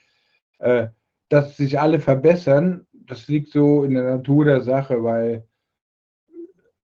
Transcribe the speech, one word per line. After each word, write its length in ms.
Äh, 300
dass 260
sich 220
alle 200
verbessern, 880
das 220
liegt 240
so 320
in 100
der 220
Natur 300
der 160
Sache, 420
weil 420